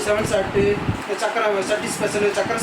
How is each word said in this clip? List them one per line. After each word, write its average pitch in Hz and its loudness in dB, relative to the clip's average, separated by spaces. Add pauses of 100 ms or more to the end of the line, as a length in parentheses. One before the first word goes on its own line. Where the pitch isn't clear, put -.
செவன் 208 0
ஷாட்டு, 196 2 (400)
இந்த 202 -4
சக்கரை 214 0
சட்டி 220 -2
ஸ்பெஷலு, 208 0
சக்கரை 196 0